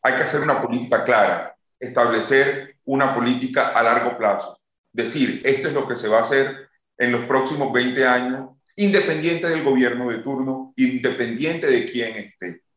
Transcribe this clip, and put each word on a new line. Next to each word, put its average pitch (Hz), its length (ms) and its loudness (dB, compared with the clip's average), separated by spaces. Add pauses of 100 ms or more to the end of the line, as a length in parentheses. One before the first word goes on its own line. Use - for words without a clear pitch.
Hay 131 140 0
que 151 80 0
hacer 143 180 -2
una 135 220 0
política 120 420 0
clara, 104 500 2 (240)
establecer 123 1080 0
una 135 280 2
política 123 540 0
a 120 140 2
largo 120 340 2
plazo. 104 420 -2 (320)
Decir, 117 540 -2
esto 135 240 0
es 139 60 -4
lo 135 120 -2
que 123 120 -6
se 110 100 -6
va 110 120 6
a - 20 0
hacer 135 480 -2 (260)
en 123 160 0
los 117 140 -2
próximos 135 440 0
veinte 127 360 2
años, 127 420 0 (280)
independiente 170 680 2
del 160 160 0
gobierno 127 460 2
de 113 100 -4
turno, 131 580 -6
independiente 127 880 -2
de 123 180 4
quién 113 320 -6
esté 92 480 -14 (120)